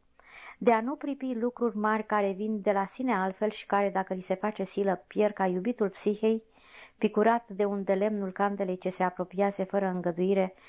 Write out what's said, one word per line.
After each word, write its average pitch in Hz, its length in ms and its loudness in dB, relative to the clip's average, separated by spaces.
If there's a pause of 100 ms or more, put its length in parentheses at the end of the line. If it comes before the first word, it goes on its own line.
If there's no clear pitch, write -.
(580)
de 233 160 4
a 220 80 4
nu 254 140 -4
pripi 277 380 -4
lucruri 233 440 -2
mari 214 280 2
care 202 260 2
vin 214 300 -4
de 208 100 2
la 196 140 0
sine 254 300 -2
altfel 190 340 0
și - 160 -8
care, 202 240 2
dacă 190 240 -2
li 185 80 -4
se 185 120 -4
face 208 300 -4
silă, 190 440 -2
pierd 208 260 2
ca 196 120 -2
iubitul 190 440 0
psihei, 220 540 0 (540)
picurat 226 500 2
de 202 180 -2
un 202 180 -2
de 196 100 2
lemnul 202 380 0
candelei 196 460 -2
ce 185 120 -6
se 185 140 -2
apropiase 185 600 -2
fără 196 220 0
îngăduire 185 680 0 (160)